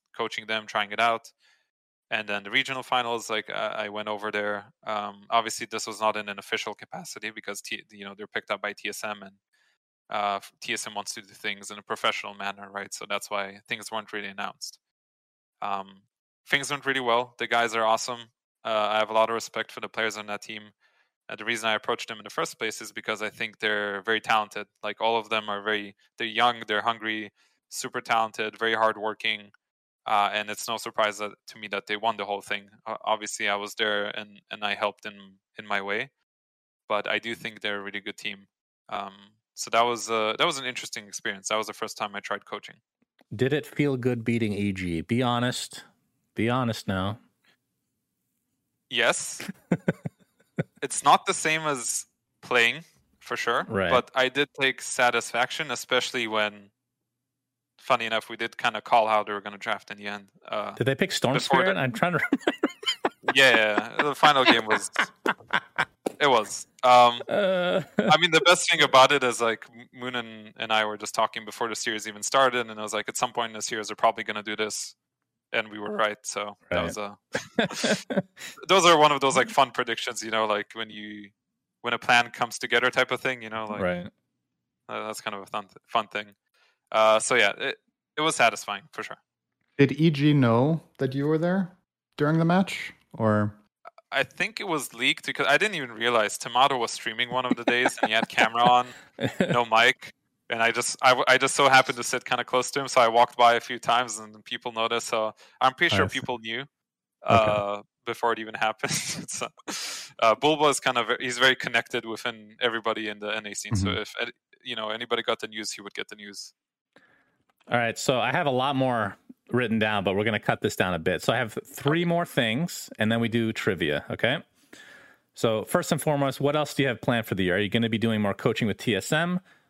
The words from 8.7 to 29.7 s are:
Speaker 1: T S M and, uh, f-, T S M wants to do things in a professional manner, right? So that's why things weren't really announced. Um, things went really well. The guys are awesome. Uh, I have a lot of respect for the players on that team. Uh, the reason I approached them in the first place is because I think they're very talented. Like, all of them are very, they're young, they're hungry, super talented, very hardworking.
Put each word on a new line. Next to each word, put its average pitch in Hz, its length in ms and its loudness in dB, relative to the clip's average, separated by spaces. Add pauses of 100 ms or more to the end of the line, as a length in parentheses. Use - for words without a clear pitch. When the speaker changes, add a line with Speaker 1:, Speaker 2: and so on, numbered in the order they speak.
Speaker 1:
T - 160 -10
S - 140 -10
M 104 200 -10
and, 98 140 -20 (720)
uh, 101 260 -2
f-, - 140 -12 (100)
T 120 120 -6
S 107 140 -6
M 107 80 -14
wants 101 200 -10
to 113 60 -14
do 95 120 -20
things 101 380 -10
in 104 80 -12
a 98 40 -20
professional 107 520 -4
manner, 101 360 -10
right? 98 220 -10
So - 160 -12
that's 101 220 -6
why 101 360 -6
things 110 240 -8
weren't 107 220 -8
really 101 160 -8
announced. 98 500 -12 (840)
Um, 98 420 -8 (440)
things 143 240 -2
went 143 140 -6
really 135 160 0
well. 120 360 0
The 117 100 -6
guys 117 280 0
are 113 100 2
awesome. 117 360 0 (420)
Uh, 107 280 0
I 107 80 2
have 107 100 0
a 110 40 -6
lot 110 160 4
of 117 60 -2
respect - 360 -6
for - 80 -14
the 110 100 -10
players 110 280 -4
on 104 100 -12
that 104 140 -8
team. 107 300 -16 (580)
Uh, 107 80 -10
the 110 80 -10
reason 113 240 -2
I 107 60 2
approached - 340 -4
them 110 100 -12
in 104 60 -20
the 101 60 -14
first - 280 -6
place 113 220 -6
is 104 100 -14
because 110 300 -6
I 107 80 -4
think 110 300 -10
they're 104 440 -2
very 110 180 0
talented. 104 460 -2 (160)
Like, 107 180 -8
all 113 160 2
of 107 120 -6
them 107 200 -4
are 101 140 -6
very, 104 320 -4 (220)
they're 117 100 -6
young, 113 400 0
they're 107 140 0
hungry, 107 500 -4 (380)
super 123 320 -8
talented, 110 580 -2
very 113 160 0
hardworking. 107 760 -2 (540)